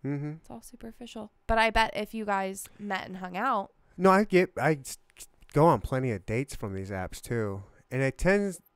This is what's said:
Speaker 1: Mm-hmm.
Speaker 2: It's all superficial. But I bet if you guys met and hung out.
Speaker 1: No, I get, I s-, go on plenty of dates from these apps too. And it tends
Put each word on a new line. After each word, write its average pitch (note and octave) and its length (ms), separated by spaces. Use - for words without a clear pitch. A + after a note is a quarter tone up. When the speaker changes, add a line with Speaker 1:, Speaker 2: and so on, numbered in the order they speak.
Speaker 1:
Mm-hmm. C#3+ 360
Speaker 2:
It's - 100
all A#3 120
superficial. A3+ 680
But A3+ 120
I A3 120
bet A3 240
if G#3+ 200
you A3 100
guys G3 420
met G3 280
and F#3 120
hung F3+ 180
out. G#3+ 360
Speaker 1:
No, F#3 140
I G3 140
get, F#3 320
I D3 240
s-, - 160
go D3 140
on C#3+ 160
plenty C3 300
of F#2+ 120
dates A#2+ 320
from G2+ 160
these F#2+ 180
apps F#2+ 300
too. G2+ 440
And B2+ 100
it C3+ 160
tends G3 440